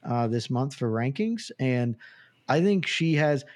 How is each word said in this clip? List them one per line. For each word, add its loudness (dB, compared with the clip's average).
uh, 0
this -2
month -2
for -2
rankings. -2
And 0
I 4
think 2
she 0
has, 2